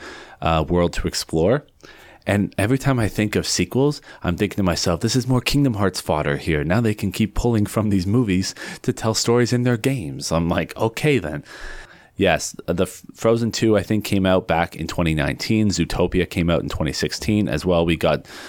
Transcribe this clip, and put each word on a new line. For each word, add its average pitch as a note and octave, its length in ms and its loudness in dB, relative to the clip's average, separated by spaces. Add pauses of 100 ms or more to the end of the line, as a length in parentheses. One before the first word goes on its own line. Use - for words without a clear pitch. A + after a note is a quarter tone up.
(420)
uh, D#2+ 260 2
world F2 260 2
to - 140 -4
explore. F2+ 600 0 (580)
And G2+ 320 0
every A2+ 220 2
time C3 180 0
I A2+ 120 0
think G#2+ 260 0
of F2 100 0
sequels, C3 560 0 (220)
I'm F2 140 0
thinking G2+ 180 -2
to G2+ 80 0
myself, E2+ 380 0
"This A2+ 140 0
is B2 120 0
more B2+ 140 2
Kingdom C#3 340 2
Hearts G2+ 260 -2
fodder D2+ 360 0
here. D2+ 260 0
Now F2+ 180 0
they G#2+ 140 0
can G2 160 -4
keep G#2+ 240 -2
pulling A2+ 320 0
from G#2+ 220 -2
these F#2+ 180 2
movies G2+ 480 2 (260)
to B2 120 -2
tell A2 200 -2
stories A#2 400 2
in B2 100 2
their B2 140 2
games." G#2+ 540 -4
I'm E2+ 180 2
like, E2+ 280 -2
"Okay, B2 420 0
then." D2+ 240 -6 (720)
Yes, E2+ 400 2 (100)
the F2+ 180 0
F-, - 200 -6 (100)
Frozen A2+ 380 2
two, A2 260 4
I F#2 60 2
think, G#2+ 220 -2
came F#2+ 200 0
out F#2 220 2
back E2+ 280 0
in E2 120 -6
twenty E2 260 0
nineteen. F2 560 0
Zootopia F2 580 0
came E2+ 220 0
out E2 140 2
in - 60 -6
twenty D2 240 -2
sixteen G#2 560 -2
as D2+ 160 -4
well. E2+ 200 2
We E2+ 120 2
got D2+ 280 0 (240)